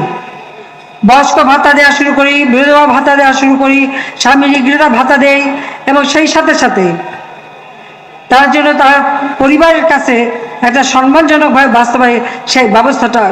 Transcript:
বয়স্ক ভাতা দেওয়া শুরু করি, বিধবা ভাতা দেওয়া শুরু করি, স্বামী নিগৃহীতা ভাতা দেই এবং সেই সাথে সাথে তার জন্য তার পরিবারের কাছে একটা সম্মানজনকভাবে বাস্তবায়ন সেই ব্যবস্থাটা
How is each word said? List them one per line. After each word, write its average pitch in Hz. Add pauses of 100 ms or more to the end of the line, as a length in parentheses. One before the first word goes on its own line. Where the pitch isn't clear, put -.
(1080)
বয়স্ক 285
ভাতা 285
দেওয়া 285
শুরু 285
করি, 277 (100)
বিধবা 285
ভাতা 277
দেওয়া 277
শুরু 269
করি, 269 (380)
স্বামী 277
নিগৃহীতা 285
ভাতা 254
দেই 277 (460)
এবং 277
সেই 311
সাথে 320
সাথে 240 (1400)
তার 262
জন্য 294
তার 277 (420)
পরিবারের 311
কাছে 269 (460)
একটা 247
সম্মানজনকভাবে 277
বাস্তবায়ন 240 (260)
সেই 254
ব্যবস্থাটা 240